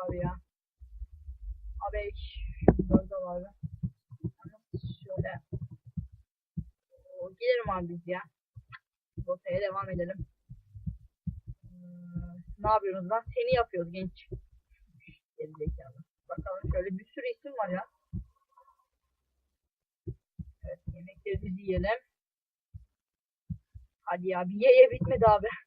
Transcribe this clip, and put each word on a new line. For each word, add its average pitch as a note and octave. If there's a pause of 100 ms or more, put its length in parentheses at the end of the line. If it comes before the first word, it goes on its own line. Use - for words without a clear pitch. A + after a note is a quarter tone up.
abi -
ya. - (1600)
Abi, G#3 (680)
şurada -
abi. F3+ (1600)
Şöyle. C#5 (1700)
Oo, C#5
gidelim A#3+
abi F3+
biz E3+
ya. F3+ (1040)
Rotaya C5+
devam F#4+
edelim. F3+ (1400)
Hmm, - (220)
ne G#3
yapıyoruz F#3+
lan? A3+ (120)
Seni B4
yapıyoruz F3
genç. - (1120)
Gerizekalı. D3+ (300)
Bakalım - (140)
şöyle F#3
bir -
sürü -
isim F#4
var A3+
ya. F3+ (2750)
Evet, -
yemeklerimizi F#3+
yiyelim. F#3+ (2000)
Hadi F3+
ya, F3+
bir F#3+
ye A#3
ye -
bitmedi B3+
abi. G#3 (180)